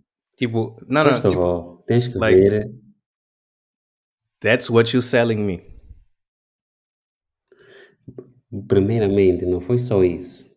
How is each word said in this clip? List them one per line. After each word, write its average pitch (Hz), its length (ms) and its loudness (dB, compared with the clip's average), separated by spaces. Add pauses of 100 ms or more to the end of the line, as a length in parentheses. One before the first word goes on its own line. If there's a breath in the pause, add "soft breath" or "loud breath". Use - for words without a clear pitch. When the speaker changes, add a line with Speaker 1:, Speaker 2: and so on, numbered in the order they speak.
(380)
Speaker 1:
Tipo, 113 380 -4 (120)
não, 147 160 0
não, 143 80 4
Speaker 2:
First 120 140 0
of 98 100 2
Speaker 1:
tipo, 90 80 -2
Speaker 2:
all, 87 440 -4
tens 120 200 0
que 123 100 -10
Speaker 1:
like, 101 220 4
Speaker 2:
ver. 101 260 2 (1700)
Speaker 1:
that's 117 300 0
what 117 260 2
you 127 60 2
selling 117 420 0
me. 92 180 -4 (3000 soft breath)
Speaker 2:
Primeiramente, 98 800 2
não 90 140 -2
foi 123 200 -2
só 104 240 0
isso. - 540 -4